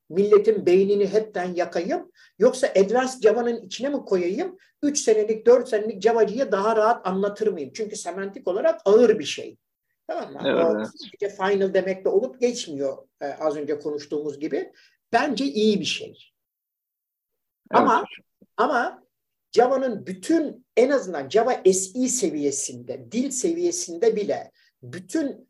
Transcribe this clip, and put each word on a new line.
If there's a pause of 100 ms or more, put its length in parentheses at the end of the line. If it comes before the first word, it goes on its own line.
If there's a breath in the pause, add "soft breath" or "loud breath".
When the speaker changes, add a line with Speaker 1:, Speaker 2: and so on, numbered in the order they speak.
Speaker 1:
Milletin
beynini
hepten
yakayım. (260 soft breath)
Yoksa
Advanced
Java'nın
içine
mi
koyayım? (240 soft breath)
Üç
senelik,
dört
senelik
Java'cıya
daha
rahat
anlatır
mıyım?
Çünkü
semantik
olarak
ağır
bir
şey. (480)
Tamam
mı?
Speaker 2:
Evet,
Speaker 1:
O
Speaker 2:
evet.
Speaker 1:
sadece
final
demekle
olup
geçmiyor, (220)
e,
az
önce
konuştuğumuz
gibi. (400 soft breath)
Bence
iyi
bir
şey. (1600)
Speaker 2:
Evet.
Speaker 1:
Ama, (520)
ama (500)
Java'nın
bütün, (100)
en
azından
Java
S
E
seviyesinde,
dil
seviyesinde
bile (300)
bütün